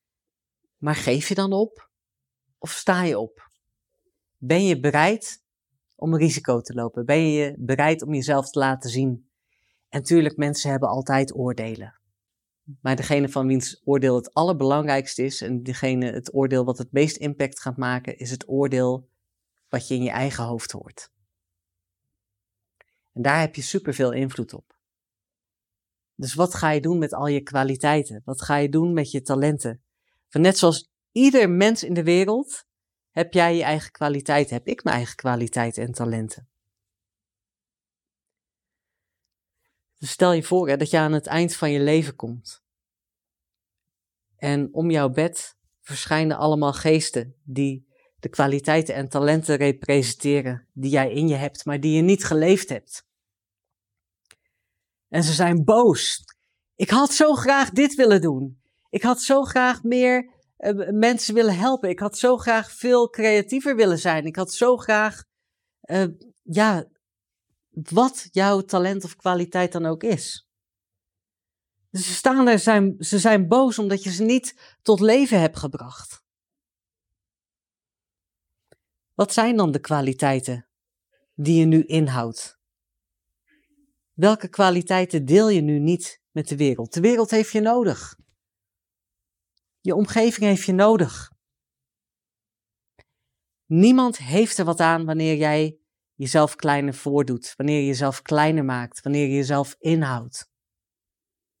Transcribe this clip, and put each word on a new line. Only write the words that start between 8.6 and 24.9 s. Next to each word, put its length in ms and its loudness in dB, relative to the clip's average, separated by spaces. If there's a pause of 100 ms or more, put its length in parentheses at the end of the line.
zien? 400 -4 (600)
En 140 -8
tuurlijk, 340 2
mensen 320 -2
hebben 200 -2
altijd 460 -2
oordelen. 640 -8 (800)
Maar 140 -2
degene 340 0
van 180 -2
wiens 360 -4
oordeel 320 2
het 180 -6
allerbelangrijkste 880 -2
is 180 -6
en 220 -6
degene 480 -4
het 220 -10
oordeel 320 0
wat 120 -4
het 140 -12
meest 260 0
impact 420 -6
gaat 180 -10
maken, 400 -6
is 140 -12
het 180 -12
oordeel 600 -2 (580)
wat 200 -6
je 80 -4
in 80 -2
je 60 -2
eigen 340 -6
hoofd 280 -8
hoort. 400 -20 (2000)
En 80 -10
daar 180 2
heb 160 -2
je 60 -10
superveel 500 -4
invloed 420 -6
op. 240 -20 (1400)